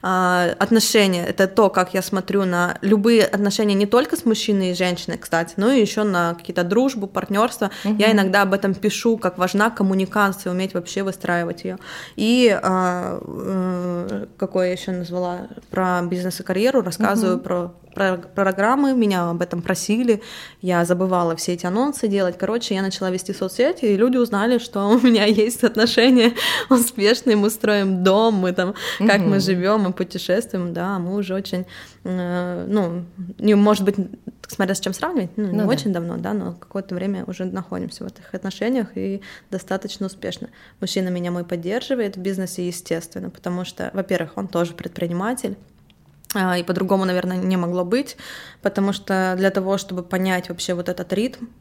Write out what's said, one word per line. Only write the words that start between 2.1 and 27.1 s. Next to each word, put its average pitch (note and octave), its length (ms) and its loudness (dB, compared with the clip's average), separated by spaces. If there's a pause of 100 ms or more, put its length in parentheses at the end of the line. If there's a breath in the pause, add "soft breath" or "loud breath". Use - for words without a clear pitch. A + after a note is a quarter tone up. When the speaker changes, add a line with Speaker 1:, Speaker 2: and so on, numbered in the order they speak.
Speaker 1:
на F3 360 0
любые G#3+ 420 6 (120)
отношения G3+ 400 2
не G3+ 100 4
только B3+ 320 2
с - 80 -8
мужчиной G#3 460 2
и - 40 -2
женщиной, F3 420 -2
кстати, E3+ 400 -2
но G#3 140 4
и C4+ 100 6
еще G#3+ 220 0
на F3 300 0
какие-то F3 300 -4
дружбу, A3 440 2
партнерство. G3+ 640 -2 (160 loud breath)
Speaker 2:
Мгм. G#3 140 0
Speaker 1:
Я G#3+ 120 6
иногда G3+ 300 4
об F#3+ 120 2
этом G3 200 0
пишу, G#3+ 440 0
как F#3 200 -4
важна G3+ 320 2
коммуникация, F#3+ 840 0
уметь F#3+ 200 -4
вообще F#3 300 -4
выстраивать F3 600 -4
ее. F#3 120 -6 (400 loud breath)
И, A3+ 460 4
а, F3+ 640 0
э, F#3 1000 -4 (120)
какое F#3 300 -2
я F3+ 60 0
еще F#3 180 -8
назвала, F3+ 560 -6 (240)
про F3+ 300 0 (100)
бизнес F3+ 300 -4
и - 20 -12
карьеру, A3+ 380 2
рассказываю F#3+ 320 0
Speaker 2:
Мгм. A3 300 0
Speaker 1:
про, F3 280 -4 (240)
про F#3 220 0 (180)
программы, G#3+ 600 2
меня F#3+ 340 2
об E3+ 120 -2
этом F3 200 -4
просили, G#3+ 600 0 (400 loud breath)
я F3 240 2
забывала F3 500 2
все F3 180 -4
эти F3 140 -6
анонсы A#3 400 0
делать. F#3+ 320 0
Короче, A3 360 -2
я F#3+ 60 0
начала F#3+ 300 -2
вести F#3 220 -6
соцсети, B3 520 -2
и G3+ 120 4
люди B3 200 4
узнали, A#3 400 2
что G3+ 320 -2
у A#3 100 8
меня A3+ 260 6
есть A3 380 2
отношения A#3 680 6 (400 loud breath)
успешные, A3+ 640 4